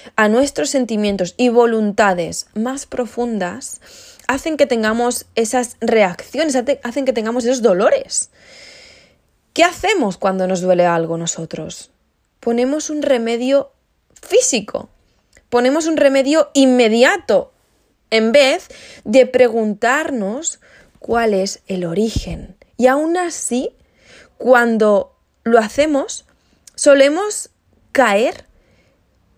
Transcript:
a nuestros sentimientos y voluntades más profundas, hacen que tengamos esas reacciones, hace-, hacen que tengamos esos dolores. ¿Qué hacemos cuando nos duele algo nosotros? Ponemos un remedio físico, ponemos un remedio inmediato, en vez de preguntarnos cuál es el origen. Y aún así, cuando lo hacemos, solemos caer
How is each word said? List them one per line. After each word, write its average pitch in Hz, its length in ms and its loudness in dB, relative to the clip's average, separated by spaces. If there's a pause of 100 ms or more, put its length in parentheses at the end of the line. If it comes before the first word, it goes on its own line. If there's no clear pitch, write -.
(160)
a 214 140 2
nuestros 277 400 0
sentimientos 208 680 -2
y 247 120 0
voluntades 208 1040 0
más 247 320 -6
profundas, 226 960 -6 (460)
hacen 277 300 -4
que 285 80 4
tengamos 233 600 -2 (100)
esas 233 460 -2
reacciones, 226 760 0
hace-, 262 280 -2
hacen 254 220 -6
que 254 80 0
tengamos 226 320 -4
esos 247 160 -2
dolores. 214 680 0 (1200)
¿Qué 320 100 4
hacemos 349 540 0
cuando 190 300 -2
nos 185 140 -2
duele 180 240 2
algo 165 320 -2
nosotros? 165 720 -10 (480)
Ponemos 254 500 -2
un 302 120 -6
remedio 254 680 0 (500)
físico, - 680 -2 (600)
ponemos 262 380 0
un 320 100 0
remedio 277 560 2
inmediato, 247 1000 2 (580)
en 220 220 0
vez 285 380 2 (340)
de 247 220 4
preguntarnos 240 1300 -2 (400)
cuál 226 340 -2
es 196 340 -4
el 185 160 -6
origen. 175 720 -4 (220)
Y 247 100 4
aún 311 300 0
así, 330 580 -6 (640)
cuando 226 760 2 (300)
lo 226 160 4
hacemos, 277 640 -2 (500)
solemos 294 760 2 (420)
caer 226 560 0 (920)